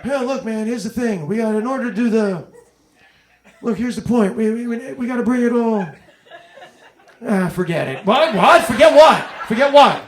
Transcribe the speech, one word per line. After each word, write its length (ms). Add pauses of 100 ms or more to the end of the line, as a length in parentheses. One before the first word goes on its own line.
Hey, 220
look, 180
man, 220
here's 180
the 60
thing. 380
We 100
got, 160
in 140
order 220
to 60
do 140
the, 380 (1120)
look, 160
here's 180
the 60
point. 340
We, 160
we, 160
we, 260
we 140
gotta 140
bring 220
it 80
all. 360 (1400)
Ah, 260
forget 380
it. 180
What? 280
What? 300
Forget 320
what? 280 (240)
Forget 240
what? 360